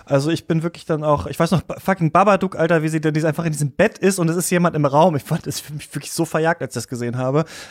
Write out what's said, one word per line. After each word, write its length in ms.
Also 240
ich 180
bin 160
wirklich 220
dann 180
auch, 240
ich 100
weiß 140
noch, 100
ba-, 160
fucking 360
Babadook, 420
Alter, 280
wie 40
sie 140
dann, 120
die 120
einfach 180
in 80
diesem 200
Bett 260
ist 200
und 120
es 80
ist 120
jemand 280
im 80
Raum. 320
Ich 60
fand, 220
das 160
hat 120
mich 200
wirklich 200
so 100
verjagt, 380
als 100
ich 40
das 120
gesehen 300
habe. 260